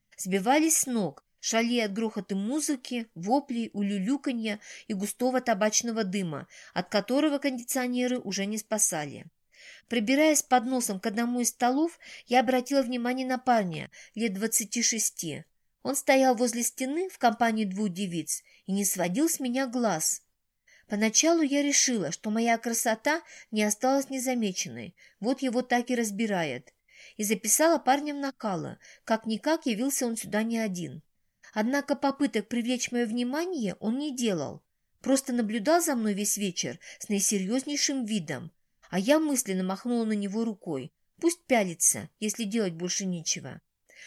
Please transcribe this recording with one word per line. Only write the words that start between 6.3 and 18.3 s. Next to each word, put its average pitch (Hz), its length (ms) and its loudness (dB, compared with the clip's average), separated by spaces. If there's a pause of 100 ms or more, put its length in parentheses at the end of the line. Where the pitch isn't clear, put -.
от 180 160 -2
которого 277 500 2
кондиционеры 247 800 -2
уже 196 260 -4
не 214 120 -4
спасали. 151 680 -2 (640)
Пробираясь 269 540 4
под 254 220 4
носом 247 340 -2
к - 60 -8
одному 233 360 0
из 233 80 0
столов, 269 500 2 (280)
я 240 140 4
обратила 254 400 2
внимание 254 460 -2
на 254 100 0
парня 196 540 0 (240)
лет 214 180 -2
двадцати 220 480 -2
шести. 170 640 -2 (360)
Он 254 140 -4
стоял 269 400 4
возле 233 280 0
стены 294 460 -4
в - 80 -16
компании 220 480 2
двух 196 240 -2
девиц 170 540 -4 (220)